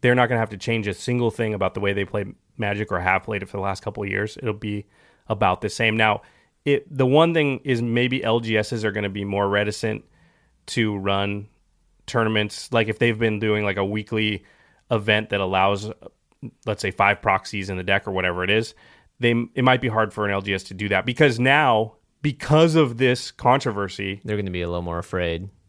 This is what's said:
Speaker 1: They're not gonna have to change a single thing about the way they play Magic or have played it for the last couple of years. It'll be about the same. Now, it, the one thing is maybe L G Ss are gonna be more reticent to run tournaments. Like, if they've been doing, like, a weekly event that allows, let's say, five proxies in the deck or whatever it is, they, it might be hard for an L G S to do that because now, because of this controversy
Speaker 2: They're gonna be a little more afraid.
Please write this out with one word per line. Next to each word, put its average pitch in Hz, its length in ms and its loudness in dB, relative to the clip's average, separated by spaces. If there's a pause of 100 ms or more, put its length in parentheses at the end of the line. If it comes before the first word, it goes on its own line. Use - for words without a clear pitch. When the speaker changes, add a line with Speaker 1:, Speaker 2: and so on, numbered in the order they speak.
Speaker 1:
They're 123 140 4
not 123 140 4
gonna 117 120 2
have 107 100 -2
to 104 80 -10
change 113 300 -2
a 95 60 -2
single 120 360 -2
thing 107 240 -4
about 95 200 -2
the 104 60 -4
way 101 120 0
they 98 120 0
play 101 200 -4 (340)
Magic 104 320 -2
or 90 100 -2
have 92 220 2
played 104 200 -6
it 95 60 -12
for - 100 -10
the 95 40 -4
last 98 200 -4
couple 107 200 -8
of 101 60 -6
years. 98 300 -4
It'll 107 160 -4
be 104 320 -6 (420)
about 98 320 0
the 107 80 -4
same. 110 280 0
Now, 107 260 2 (420)
it, 143 200 2 (100)
the 131 120 2
one 156 260 4
thing 143 320 0
is 123 160 0
maybe 120 420 0
L 117 180 2
G 110 180 -2
Ss 107 260 -2
are 107 80 0
gonna 101 160 -4
be 101 160 -6
more 101 240 0
reticent 104 560 -2 (600)
to 107 300 -2
run 98 500 -2 (600)
tournaments. 110 680 -2
Like, 113 160 2
if 110 100 -2
they've 117 200 2
been 110 200 0
doing, 107 260 0
like, 98 120 0
a 98 80 0
weekly 107 600 -2 (460)
event 107 400 2
that 101 100 0
allows, 98 480 2 (760)
let's 107 180 -4
say, 98 80 -2
five 101 320 2
proxies 98 480 -2
in 92 60 -4
the 92 80 -6
deck 98 240 0
or - 20 -4
whatever 90 320 -2
it 92 80 0
is, 110 240 0 (460)
they, 120 120 4 (220)
it 131 80 -2
might 127 180 4
be 127 60 -4
hard 110 260 0
for 107 140 -4
an 101 60 -2
L 98 100 -2
G 98 120 -2
S 95 100 -6
to - 100 -14
do 101 140 -6
that 95 180 0
because 123 320 2
now, 127 560 4 (280)
because 156 520 4
of 127 240 2
this 127 320 2
controversy 101 960 -2
Speaker 2:
They're 107 120 -4
gonna 98 140 -4
be 90 120 -4
a 85 60 -4
little 87 140 -4
more 85 160 -6
afraid. 87 500 -4 (200)